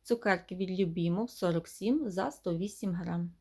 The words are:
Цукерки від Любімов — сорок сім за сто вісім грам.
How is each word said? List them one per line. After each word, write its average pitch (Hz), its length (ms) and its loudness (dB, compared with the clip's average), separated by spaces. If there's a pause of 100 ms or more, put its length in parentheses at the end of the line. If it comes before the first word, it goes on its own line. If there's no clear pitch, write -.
Цукерки 196 500 0
від 185 240 -2
Любімов — 170 520 2
сорок 170 360 0
сім 240 420 0
за 190 220 -2
сто 175 260 -2
вісім 196 360 -4
грам. 170 480 -2